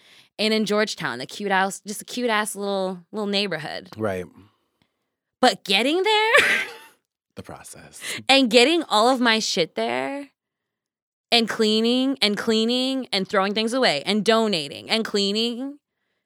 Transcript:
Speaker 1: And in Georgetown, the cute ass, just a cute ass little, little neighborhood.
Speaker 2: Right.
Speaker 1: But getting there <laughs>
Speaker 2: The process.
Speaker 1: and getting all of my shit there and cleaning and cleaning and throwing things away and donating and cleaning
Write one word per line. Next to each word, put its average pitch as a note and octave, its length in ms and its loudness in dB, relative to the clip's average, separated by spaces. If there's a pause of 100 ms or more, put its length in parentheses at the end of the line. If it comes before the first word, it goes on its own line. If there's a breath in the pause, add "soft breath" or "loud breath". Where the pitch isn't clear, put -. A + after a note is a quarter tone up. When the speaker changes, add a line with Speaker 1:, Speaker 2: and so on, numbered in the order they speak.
(380 soft breath)
Speaker 1:
And G#3+ 160 2
in A3 120 2
Georgetown, F#3+ 520 -2
the C3 80 -10
cute G3+ 240 -8
ass, F#3+ 360 0
just G3+ 160 -10
a - 20 -18
cute B3 260 -4
ass G#3+ 240 0
little, F#3+ 460 -4 (100)
little G#3 160 -6
neighborhood. E3 680 -4
Speaker 2:
Right. G2 300 -4 (1120)
Speaker 1:
But A#3 240 2
getting B3 380 2
there G#4+ 360 2
<laughs> - 1000 -4
Speaker 2:
The F#2+ 60 -16
process. - 560 -20 (300 loud breath)
Speaker 1:
and C4+ 220 4
getting C4 400 4
all G#3+ 180 4
of B3+ 120 2
my A3+ 180 2
shit F#3+ 360 -2
there C4 540 -4 (1040)
and A#3 160 4
cleaning A#3 760 2
and G#3 140 0
cleaning A#3+ 760 0
and F#3+ 160 -2
throwing G3 260 0
things A3 180 0
away G3 320 2
and G3+ 200 0
donating G3 680 0
and A3 140 0
cleaning A3+ 720 -2 (480)